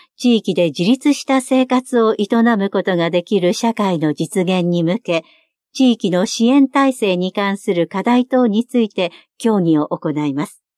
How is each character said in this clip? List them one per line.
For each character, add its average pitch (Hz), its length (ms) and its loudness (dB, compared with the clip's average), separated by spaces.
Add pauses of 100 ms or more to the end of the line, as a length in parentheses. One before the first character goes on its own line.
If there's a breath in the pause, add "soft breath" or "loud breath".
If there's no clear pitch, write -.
(160 loud breath)
地 240 220 2
域 202 160 -2
で 175 140 2
自 156 160 -2
立 269 300 2
し - 120 -8
た 262 160 0
生 262 240 0
活 254 360 0
を 220 160 2
営 208 100 -2 (280)
む 196 140 -2
こ 196 140 -2
と 185 120 -2
が 170 140 0
で 175 140 0
き 196 180 0
る 175 120 2
社 226 200 -2
会 190 260 -2
の 151 140 -2
実 165 300 -4
現 180 240 0
に 175 180 0
向 180 140 -2
け、 165 260 -4 (480 soft breath)
地 262 180 2
域 220 200 -2
の 180 140 0
支 226 220 -2
援 269 220 4
体 269 240 2
制 196 240 -2
に 185 160 -4
関 196 240 -4
す 196 160 -4
る 170 160 0
課 190 140 -6
題 247 220 2
等 254 220 0
に 214 180 0
つ 247 140 -2
い 220 80 0
て 170 240 -4 (260 loud breath)
協 220 220 0
議 165 180 2
を 147 120 -2
行 170 220 -6
い 147 220 -4
ま 147 120 -4
す。 - 180 -18 (140)